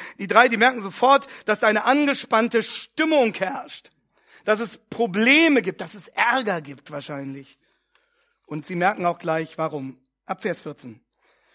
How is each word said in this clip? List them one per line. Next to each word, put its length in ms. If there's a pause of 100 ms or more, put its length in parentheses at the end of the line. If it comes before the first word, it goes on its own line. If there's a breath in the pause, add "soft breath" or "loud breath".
(180 loud breath)
die 80
drei, 220
die 80
merken 260
sofort, 460 (160 loud breath)
dass 160
da 80
eine 160
angespannte 800
Stimmung 720
herrscht, 560 (540 soft breath)
dass 140
es 180 (140)
Probleme 720
gibt, 200
dass 120
es 140
Ärger 520
gibt 300
wahrscheinlich. 680 (880)
Und 200
sie 80
merken 320
auch 140
gleich, 360
warum. 440 (240)
Ab 180
Vers 200
vierzehn. 380 (540)